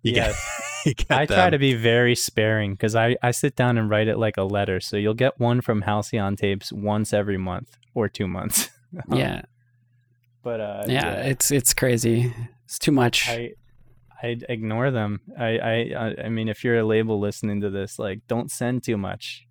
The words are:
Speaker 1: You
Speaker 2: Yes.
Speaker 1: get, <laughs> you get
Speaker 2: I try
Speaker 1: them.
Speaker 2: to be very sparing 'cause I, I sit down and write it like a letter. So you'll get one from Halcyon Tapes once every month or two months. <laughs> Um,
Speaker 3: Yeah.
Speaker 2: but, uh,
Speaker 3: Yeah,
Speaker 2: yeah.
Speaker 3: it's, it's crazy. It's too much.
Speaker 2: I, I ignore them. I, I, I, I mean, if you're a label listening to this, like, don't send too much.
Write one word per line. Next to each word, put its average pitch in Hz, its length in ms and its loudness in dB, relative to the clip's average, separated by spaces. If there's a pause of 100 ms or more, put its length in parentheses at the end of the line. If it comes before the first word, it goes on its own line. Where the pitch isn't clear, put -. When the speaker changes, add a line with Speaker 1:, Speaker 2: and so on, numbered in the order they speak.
Speaker 1:
You 113 120 2
Speaker 2:
Yes. 110 280 2 (440)
Speaker 1:
get, - 0 -
<laughs> - 0 -
you 123 80 4
get - 180 0
Speaker 2:
I 147 140 4
try 196 100 0
Speaker 1:
them. 185 160 6
Speaker 2:
to 147 80 2
be 135 140 4
very 120 420 4
sparing 107 600 0
'cause 110 180 0
I, 117 260 4
I 123 100 2
sit - 260 -2
down 123 200 2
and 110 120 0
write 107 180 4
it 107 100 0
like 110 200 0
a 98 60 0
letter. 95 360 0
So - 160 -6
you'll 107 180 2
get 127 280 0
one 120 180 2
from 107 220 0
Halcyon 101 560 0
Tapes 98 340 -2
once 107 400 -2
every 101 260 0
month 90 380 -6 (180)
or 110 140 0
two 98 220 -4
months. 92 460 -2
<laughs> - 40 -20 (320)
Um, 131 80 2
Speaker 3:
Yeah. - 220 -2 (1000)
Speaker 2:
but, 117 160 -4
uh, 104 280 -6
Speaker 3:
Yeah, 127 260 -2
Speaker 2:
yeah. 98 120 -6
Speaker 3:
it's, 135 260 0
it's 143 220 2
crazy. 120 600 2 (320)
It's - 140 -12
too - 120 2
much. 123 380 2
Speaker 2:
I, 120 220 -6 (720)
I 120 140 -4 (120)
ignore 113 420 -2
them. 104 300 -2 (160)
I, 113 220 0
I, 113 140 0 (240)
I, 113 180 -4 (100)
I 110 40 -6
mean, 113 200 -2
if - 140 -6
you're 120 160 4
a 110 40 2
label 110 360 2
listening 101 420 -2
to 101 80 -2
this, 98 300 -6
like, 104 280 -6
don't 117 240 -2
send 123 320 -2
too 113 140 0
much. - 540 -8